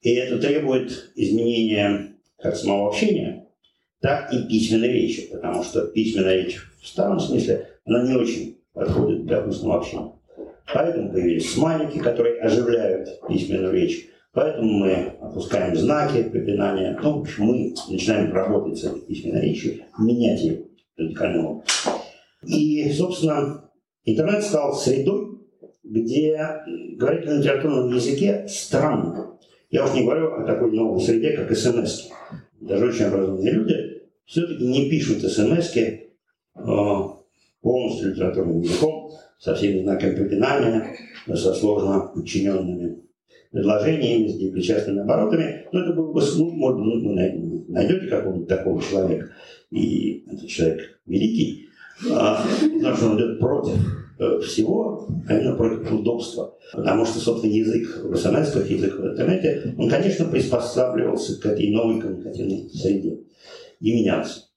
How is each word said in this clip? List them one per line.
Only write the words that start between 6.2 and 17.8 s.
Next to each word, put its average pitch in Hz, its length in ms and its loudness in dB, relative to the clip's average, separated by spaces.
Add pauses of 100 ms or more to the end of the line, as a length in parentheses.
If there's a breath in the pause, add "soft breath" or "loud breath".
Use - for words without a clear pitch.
речь 92 200 -4 (240)
в - 60 -20
старом - 320 0
смысле, - 480 0 (160)
она 120 200 2
не 131 120 2
очень - 440 -2 (140)
подходит 92 520 0
для - 200 0
устного - 340 -2
общения. - 340 -10 (600 loud breath)
Поэтому 165 380 0
появились 87 420 0
смайлики, 160 440 0
которые 120 420 0
оживляют 113 720 2 (180)
письменную - 460 0
речь. - 340 0 (240 loud breath)
Поэтому 127 400 0
мы 95 480 0
опускаем - 560 -2
знаки 147 480 2
препинания. 98 800 0
Ну, 147 140 2
в - 40 -4
общем, - 220 -4
мы 120 300 2 (160)